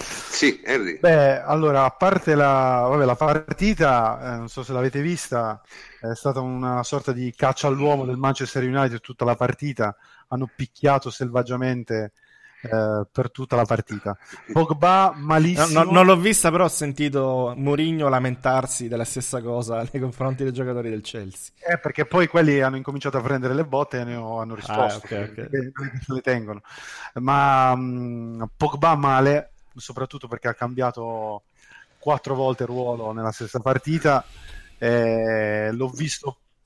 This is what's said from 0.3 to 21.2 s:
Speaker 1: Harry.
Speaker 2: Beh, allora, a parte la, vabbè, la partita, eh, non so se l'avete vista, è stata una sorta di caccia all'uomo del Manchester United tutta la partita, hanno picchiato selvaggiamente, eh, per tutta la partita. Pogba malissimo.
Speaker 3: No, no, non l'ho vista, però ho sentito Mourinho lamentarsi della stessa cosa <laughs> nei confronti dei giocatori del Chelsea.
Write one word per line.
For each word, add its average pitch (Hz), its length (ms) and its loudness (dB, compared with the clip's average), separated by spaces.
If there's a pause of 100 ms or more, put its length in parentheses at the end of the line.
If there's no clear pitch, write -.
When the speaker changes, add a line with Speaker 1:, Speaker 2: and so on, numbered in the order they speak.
Speaker 1:
Harry. 104 360 -2
Speaker 2:
Beh, 147 400 6
allora, 147 440 2
a 135 60 2
parte 185 440 2
la, 131 540 4
vabbè, 143 160 4
la 123 100 4
partita, 139 1200 2
eh, - 20 -8
non 113 120 -10
so 131 140 -12
se 135 100 -8
l'avete 131 280 0
vista, 120 600 -4 (360)
è 117 160 -8
stata 135 280 -2
una 127 420 -2
sorta 135 300 -4
di 123 200 -6
caccia 135 340 0
all'uomo 139 380 2
del 127 120 -4
Manchester 135 460 -2
United 127 360 0
tutta - 240 -8
la 120 120 2
partita, 120 600 -2 (320)
hanno 127 260 -4
picchiato 139 560 0
selvaggiamente, 123 1000 -4 (500)
eh, 107 480 -2
per - 220 -4
tutta 131 240 -4
la 117 100 4
partita. 104 520 -4 (340)
Pogba 165 640 4
malissimo. 160 680 2
Speaker 3:
No, 185 60 0
no, - 0 -
non 180 140 10
l'ho 185 120 8
vista, 180 340 2
però 175 140 4
ho - 20 4
sentito 135 880 -2
Mourinho 147 540 0
lamentarsi 127 800 0
della 117 160 -4
stessa 127 360 -6
cosa 117 460 -4
<laughs> - 40 -
nei 135 100 -6
confronti 131 420 -4
dei 131 80 0
giocatori 123 380 -4
del 107 120 -6
Chelsea. - 600 -14